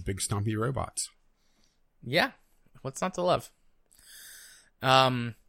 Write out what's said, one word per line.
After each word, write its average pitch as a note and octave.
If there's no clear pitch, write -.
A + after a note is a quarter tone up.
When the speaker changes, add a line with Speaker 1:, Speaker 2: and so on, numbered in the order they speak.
Speaker 1:
big G2
stompy G#2+
robots. A#2
Speaker 2:
Yeah. E3+
What's C3+
not F#3
to F3+
love? F3
Um, B2+